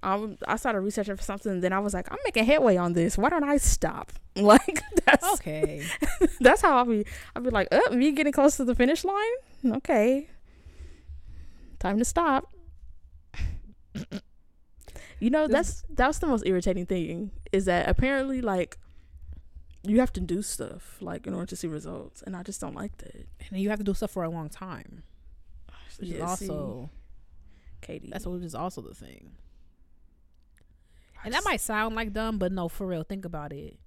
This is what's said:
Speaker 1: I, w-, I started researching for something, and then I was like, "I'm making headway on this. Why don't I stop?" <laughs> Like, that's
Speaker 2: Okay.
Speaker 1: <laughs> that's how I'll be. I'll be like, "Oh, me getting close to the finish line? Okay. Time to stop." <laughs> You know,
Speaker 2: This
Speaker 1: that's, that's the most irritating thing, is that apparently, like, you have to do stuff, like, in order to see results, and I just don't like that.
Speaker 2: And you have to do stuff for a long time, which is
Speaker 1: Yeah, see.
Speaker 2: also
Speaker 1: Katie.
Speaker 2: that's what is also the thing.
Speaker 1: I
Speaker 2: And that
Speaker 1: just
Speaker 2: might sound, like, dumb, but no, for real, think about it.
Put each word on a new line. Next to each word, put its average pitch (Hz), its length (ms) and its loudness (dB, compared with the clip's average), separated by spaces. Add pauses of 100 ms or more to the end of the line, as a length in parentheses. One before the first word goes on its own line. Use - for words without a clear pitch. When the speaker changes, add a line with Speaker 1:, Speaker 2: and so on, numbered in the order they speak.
Speaker 1:
I, 190 120 -2
w-, 208 240 -4 (100)
I - 100 2
started 226 260 0
researching 202 340 -2
for - 80 -6
something, 202 260 -6
and 180 120 0
then 180 100 2
I 190 80 2
was 202 120 -2
like, 185 200 -4
"I'm 453 120 -8
making 226 200 2
headway 247 320 6
on 175 160 2
this. 170 260 2
Why 226 100 4
don't 320 160 2
I 285 120 2
stop?" - 600 2
<laughs> - 200 -14
Like, 208 440 8 (240)
that's 392 300 6
Speaker 2:
Okay. 151 480 -4 (300)
Speaker 1:
<laughs> - 280 2
that's 277 220 8
how 311 160 6
I'll 247 80 6
be. 214 180 2 (300)
I'll 240 80 -6
be 247 80 0
like, 208 220 2
"Oh, 320 180 6
me 262 220 4
getting 294 200 2
close 294 260 4
to 269 60 -2
the 240 120 0
finish 269 280 4
line? 415 320 0 (300)
Okay. 254 640 2 (1500)
Time 196 180 0
to 240 60 2
stop." 302 420 2 (1500)
<laughs> - 280 -10 (1000)
You 226 100 2
know, 302 160 4
Speaker 2:
This 247 80 2
Speaker 1:
that's, - 300 0 (100)
that's 262 240 2
the 349 80 -2
most 240 200 2
irritating 185 400 0
thing, 175 440 -4 (220)
is 190 140 2
that 175 220 2
apparently, 262 540 2
like, 190 340 -2 (1080)
you 208 160 4
have 254 140 2
to 190 60 -6
do 180 220 -2
stuff, - 580 -10
like, 170 280 -10
in 180 60 -6
order 175 120 -6
to 180 80 -10
see 175 140 -6
results, - 540 -12
and 190 140 -12
I 175 60 -10
just 196 180 -10
don't - 140 -8
like - 240 -10
that. - 300 -16 (200)
Speaker 2:
And 190 120 -6
you 202 100 0
have 208 80 -2
to 208 60 -4
do 196 100 0
stuff 208 160 -2
for 180 140 -4
a 165 40 -2
long 165 200 -8
time, - 560 -16 (960)
which 185 100 -10
is 170 80 -8
Speaker 1:
Yeah, 165 160 -4
see. 196 140 -8
Speaker 2:
also 139 420 -8 (880)
Speaker 1:
Katie. - 300 -14
Speaker 2:
that's 208 160 -10
what 180 160 -8
is 165 140 -10
also 170 240 -8
the - 160 -16
thing. - 340 -20 (1800)
Speaker 1:
I - 120 -14
Speaker 2:
And 233 80 -4
that 294 40 2
Speaker 1:
just 392 80 -2
Speaker 2:
might 302 140 0
sound, 220 340 -2
like, 220 180 -4
dumb, 220 280 -4
but 185 100 0
no, 180 180 -2
for 190 200 -6
real, 165 160 -4
think 196 200 -10
about 151 280 -10
it. 151 340 -14